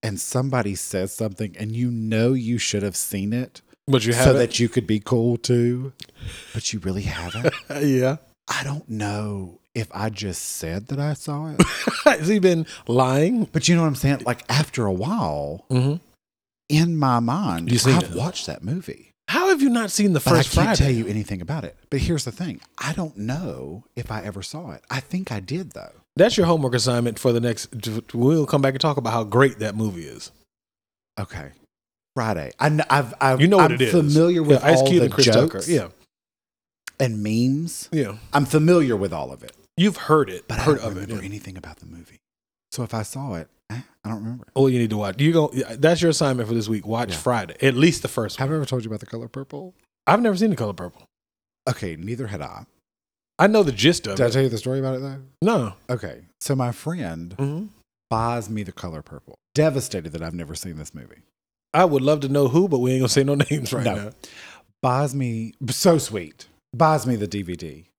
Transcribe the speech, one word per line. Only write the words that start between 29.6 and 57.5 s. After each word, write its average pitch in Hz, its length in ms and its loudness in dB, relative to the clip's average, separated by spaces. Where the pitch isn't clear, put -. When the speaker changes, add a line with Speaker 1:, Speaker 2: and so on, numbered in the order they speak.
Speaker 2:
movie 101 300 -4
is. 65 300 -18
Speaker 1:
Okay. 80 340 -10
Friday. 92 460 -4
I - 80 4
kn-, 151 220 2
I've, 131 320 2
I've, 135 180 4
Speaker 2:
You 151 80 6
know 202 100 6
what 160 140 8
Speaker 1:
I'm - 40 0
Speaker 2:
it - 80 2
is. - 80 2
Speaker 1:
familiar 165 500 4
Speaker 2:
Yeah, 151 80 0
Speaker 1:
with 127 160 6
Speaker 2:
Ice 143 160 8
Speaker 1:
all 135 60 6
Speaker 2:
Cube 175 120 6
Speaker 1:
the 120 60 6
Speaker 2:
and 127 80 0
Chris 135 140 4
Speaker 1:
jokes 113 260 4
Speaker 2:
Tucker. 165 40 0
Yeah. 131 160 0
Speaker 1:
and 113 240 0
memes. 131 720 0
Speaker 2:
Yeah. 110 240 -2
Speaker 1:
I'm 143 120 4
familiar 156 520 4
with 92 160 -2
all 67 180 -6
of 67 120 -18
it. 58 100 -18
Speaker 2:
You've 208 180 2
heard 151 340 2
it. 90 200 -12
Speaker 1:
But 113 100 -4
Speaker 2:
Heard 139 200 2
Speaker 1:
I - 20 -10
don't 113 100 -6
Speaker 2:
of 95 60 -8
it, 95 60 -8
Speaker 1:
remember 101 200 -8
Speaker 2:
yeah. 98 60 -10
Speaker 1:
anything 98 260 -14
about 80 220 -18
the - 80 -20
movie. 82 320 -20
So 127 100 -6
if 113 100 -8
I 110 100 -4
saw 135 320 -8
it, 80 120 -10
eh, 117 80 -8
I 107 60 -8
don't 110 140 -6
remember. 120 220 -10
Speaker 2:
Oh, 135 120 4
you 123 120 2
need 113 120 2
to 107 60 -4
watch. 101 220 -4
You 151 140 4
go, 156 200 4
yeah, 123 240 -4
that's 156 240 4
your 170 100 4
assignment 131 360 0
for 113 80 -2
this 110 140 -2
week. 107 160 -2
Watch 110 260 -4
Speaker 1:
Yeah. 82 60 -6
Speaker 2:
Friday. 104 440 -2
At 135 140 4
least 151 260 4
the - 60 -6
first 113 320 -4
one. 131 80 -2
Speaker 1:
Have 147 60 -2
I - 40 -2
ever 143 80 -2
told 127 180 -4
you 110 60 -8
about 107 100 -8
The - 80 -18
Color 120 200 -12
Purple? 143 460 -14
Speaker 2:
I've 196 140 6
never 220 160 2
seen 214 140 2
The 165 40 0
Color 107 180 -2
Purple. 90 280 -12
Speaker 1:
Okay, 95 260 -4
neither 113 320 -8
had 98 140 -8
I. - 240 -14
Speaker 2:
I 180 80 8
know 214 160 6
the 151 80 2
gist 123 360 4
of 98 100 -4
Speaker 1:
Did 127 60 4
I 120 40 4
Speaker 2:
it. 117 60 2
Speaker 1:
tell 135 100 4
you 131 60 2
the 113 80 -6
story 131 220 -4
about 131 160 -2
it, 127 60 -6
though? 135 160 -10
Speaker 2:
No. 160 320 0
Speaker 1:
Okay. 95 320 -6
So - 160 -4
my 123 160 -2
friend 92 640 -10
Speaker 2:
Mm-hmm. 147 280 -6